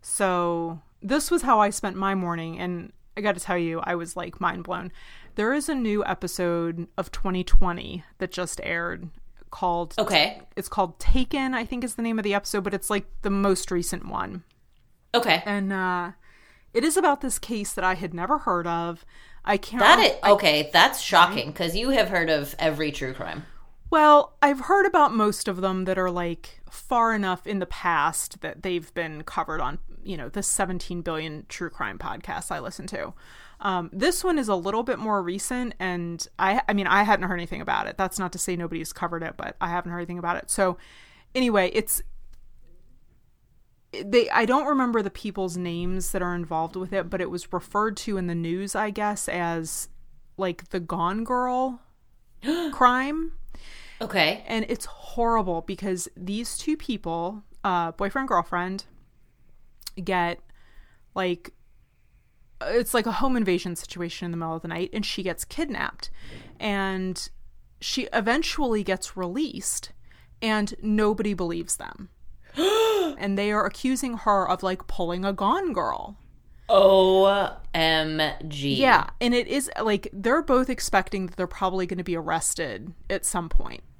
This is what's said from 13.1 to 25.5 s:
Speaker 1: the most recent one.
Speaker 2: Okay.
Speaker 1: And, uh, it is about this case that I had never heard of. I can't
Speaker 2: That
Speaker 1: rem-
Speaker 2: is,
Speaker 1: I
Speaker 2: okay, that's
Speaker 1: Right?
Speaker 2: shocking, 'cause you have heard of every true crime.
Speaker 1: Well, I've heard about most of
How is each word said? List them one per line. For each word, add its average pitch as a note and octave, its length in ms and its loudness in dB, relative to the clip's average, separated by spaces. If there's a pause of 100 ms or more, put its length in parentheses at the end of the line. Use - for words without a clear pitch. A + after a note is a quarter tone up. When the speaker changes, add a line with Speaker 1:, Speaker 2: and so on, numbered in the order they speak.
Speaker 1:
the G3+ 80 -2
most G3 400 2
recent F3+ 380 -4
one. F#3 360 -8 (720)
Speaker 2:
Okay. G3+ 300 4
Speaker 1:
And, G3+ 260 -2
uh, F#3 400 -2 (640)
it A#3 100 2
is D#4+ 140 4
about D4 240 4
this - 160 -4
case G#3 360 -6
that F#3 120 -4
I F#3 80 4
had E3+ 220 -6
never F#3+ 240 0
heard F3 260 0
of. E3+ 400 -2 (400)
I G3+ 120 4
can't A3+ 220 -6
Speaker 2:
That A3 200 10
Speaker 1:
rem- - 80 6
Speaker 2:
is, F#3 160 2
Speaker 1:
I G3+ 80 8
Speaker 2:
okay, D3+ 420 6
that's A#3 240 8
Speaker 1:
Right? - 60 -6
Speaker 2:
shocking, E3+ 500 6
'cause E3+ 220 -4
you A#3+ 160 0
have G#3+ 180 4
heard E3+ 220 2
of C#3+ 260 0
every D3+ 340 0
true C3 220 -6
crime. E2+ 320 -10 (460)
Speaker 1:
Well, D4+ 500 8
I've C#4 200 4
heard G4 260 4
about D#4 260 6
most G#3+ 340 2
of F#3 140 -4